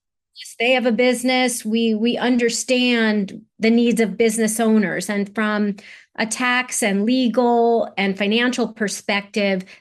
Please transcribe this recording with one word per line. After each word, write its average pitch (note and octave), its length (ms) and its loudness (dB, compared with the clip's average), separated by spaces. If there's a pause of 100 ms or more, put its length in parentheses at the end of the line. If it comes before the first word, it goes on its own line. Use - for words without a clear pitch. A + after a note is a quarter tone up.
(340)
business, - 240 -20
they A#3+ 120 0
have B3+ 160 2
a B3 60 2
business. B3 720 0
We, A3+ 300 0
we A3+ 220 0
understand A#3 1300 0 (140)
the A3 120 2
needs A#3 300 2
of F#3+ 160 0
business A3 440 0
owners. G#3 500 0
And G3+ 240 -4
from G#3 420 -2 (400)
a A3+ 100 -4
tax B3 560 -2
and G3+ 220 0
legal A#3+ 920 2
and G3 200 -2
financial A#3 520 0
perspective, G3+ 960 -4 (160)